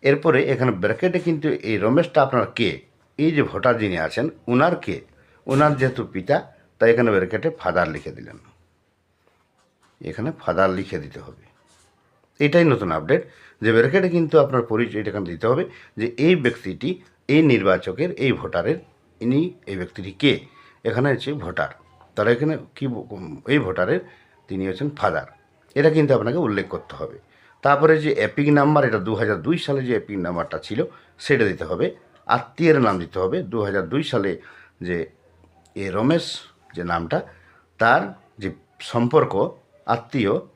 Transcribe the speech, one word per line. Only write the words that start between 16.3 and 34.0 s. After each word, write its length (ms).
ব্যক্তিটি, 460
এই 120
নির্বাচকের, 580
এই 140
ভোটারের, 380
ইনি, 200
এই 80
ব্যক্তিটি 320
কে, 120
এখানে 260
হচ্ছে 160
ভোটার, 280
তাহলে 220
এখানে 180
কি 160
ব-, 140
এই 120
ভোটারের 360
তিনি 200
হচ্ছেন 200
ফাদার, 280
এটা 200
কিন্তু 220
আপনাকে 300
উল্লেখ 260
করতে 260
হবে। 180
তারপরে 300
যে 80
এপিক 200
নাম্বার, 300
এটা 180
দু 120
হাজার 180
দুই 180
সালে 220
যে 120
এপিক 260
নাম্বারটা 320
ছিল 120
সেটা 260
দিতে 200
হবে। 140
আত্মীয়ের 580
নাম 180
দিতে 200
হবে, 140
দু 140
হাজার 260
দুই 200